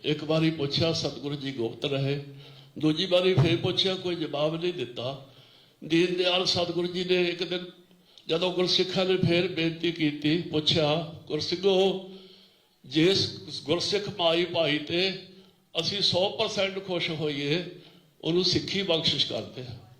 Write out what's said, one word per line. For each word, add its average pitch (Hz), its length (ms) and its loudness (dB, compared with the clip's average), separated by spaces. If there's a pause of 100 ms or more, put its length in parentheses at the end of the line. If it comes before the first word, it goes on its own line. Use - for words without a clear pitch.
ਇੱਕ 151 200 -2
ਵਾਰੀ 160 280 2
ਪੁੱਛਿਆ, 160 420 0
ਸਤਿਗੁਰੂ 143 420 -4
ਜੀ 135 160 -8
ਗੁਪਤ 117 340 -4
ਰਹੇ। 139 380 -2 (560)
ਦੂਜੀ 156 260 2
ਵਾਰੀ 180 280 4
ਫੇਰ 165 240 6
ਪੁੱਛਿਆ, 185 380 0
ਕੋਈ 180 200 -2
ਜਵਾਬ 156 480 -2
ਨਹੀਂ 180 100 0
ਦਿੱਤਾ। 127 520 -8 (580)
ਦੀਨ 175 340 2
ਦਿਆਲ 180 280 2
ਸਤਿਗੁਰੂ 175 420 0
ਜੀ 175 160 -4
ਨੇ 180 180 2
ਇੱਕ 175 220 -2
ਦਿਨ 180 220 -4 (640)
ਜਦੋਂ 170 260 2
ਗੁਰਸਿੱਖਾਂ 180 520 2
ਨੇ 185 120 4
ਫੇਰ 175 300 4
ਬੇਨਤੀ 165 440 0
ਕੀਤੀ, 151 500 0
ਪੁੱਛਿਆ, 160 720 0 (140)
"ਗੁਰਸਿੱਖੋ, 190 800 0 (760)
ਜਿਸ 160 540 2 (240)
ਗੁਰਸਿੱਖ 196 460 -2 (100)
ਮਾਈ 170 260 2
ਭਾਈ 165 320 0
ਤੇ 175 360 -2 (680)
ਅਸੀਂ 196 220 -2
ਸੌ 185 280 2
ਪਰਸੈਂਟ 196 580 -2
ਖੁਸ਼ 175 220 -2
ਹੋਈਏ, 151 560 -2 (580)
ਉਹਨੂੰ 175 200 2
ਸਿੱਖੀ 185 380 0
ਬਖਸ਼ਿਸ਼ 160 460 0
ਕਰਦੇ 113 360 -8 (360)